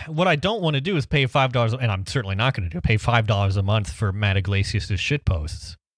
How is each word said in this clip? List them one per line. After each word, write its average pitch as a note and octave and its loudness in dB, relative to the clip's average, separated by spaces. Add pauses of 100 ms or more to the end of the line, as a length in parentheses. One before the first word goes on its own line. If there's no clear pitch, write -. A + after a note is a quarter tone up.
what D#3+ 0
I E3 4
don't G3+ 0
wanna D3+ 2
do F3+ 0
is C3+ 0
pay C#3 2
five C3 2
dollars, A#2 2
and B2 0
I'm G2 -4
certainly G2 -4
not B2 0
gonna F2+ -4
do, E3+ -8
pay A2 4
five A#2 2
dollars G2+ 2
a G2+ 2
month G#2 0
for G2 -2
Matt G2+ 0
Iglesias' G2 0
shitposts. F2 -2 (220)